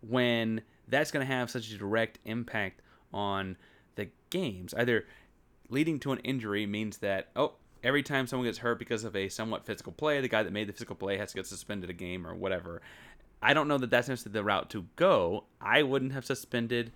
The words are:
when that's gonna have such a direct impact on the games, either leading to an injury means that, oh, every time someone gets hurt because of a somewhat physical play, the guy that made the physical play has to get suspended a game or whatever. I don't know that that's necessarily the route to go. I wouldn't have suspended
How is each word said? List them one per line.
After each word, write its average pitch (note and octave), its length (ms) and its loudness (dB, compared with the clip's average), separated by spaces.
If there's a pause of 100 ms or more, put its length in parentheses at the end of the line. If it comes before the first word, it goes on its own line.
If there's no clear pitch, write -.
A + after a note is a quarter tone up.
when A#2 600 2 (260)
that's D3 240 2
gonna C#3+ 120 0
have B2+ 280 -2
such A2 200 -6
a G#2 60 -10
direct A2 480 0
impact A2 560 -4 (320)
on G2 440 -2 (380)
the C#3 140 -6 (220)
games, G#2 420 -4
either A#2+ 320 2 (640)
leading D3 300 0
to C#3 140 -4
an A#2+ 60 -4
injury G#2+ 460 -2
means G#2 320 -4
that, G2 380 -2
oh, - 180 0 (300)
every C#3 180 4
time C3+ 240 0
someone B2+ 220 0
gets G#2 100 -2
hurt A#2 220 0
because A2+ 240 -2
of G#2 120 -6
a G2 140 0
somewhat A2 380 -4
physical G2+ 260 -8
play, D3+ 260 0
the C3 80 0
guy A2 140 4
that F#2 120 -2
made G#2 140 -2
the G2+ 60 -8
physical G#2 220 -10
play G2 220 -2
has G2+ 120 -4
to - 60 -10
get F#2 100 -4
suspended F#2 460 -8
a - 20 -6
game F2+ 320 -6
or E2+ 80 -10
whatever. F2+ 480 -4 (580)
I A2 140 6
don't D3 140 4
know D3 100 4
that B2 140 0
that's A#2+ 160 6
necessarily A2+ 320 -4
the G2+ 40 -2
route G2+ 280 2
to F#2 240 -6
go. G#2+ 480 4 (180)
I B2+ 220 6
wouldn't C3 300 0
have C3+ 120 -6
suspended A#2 720 -2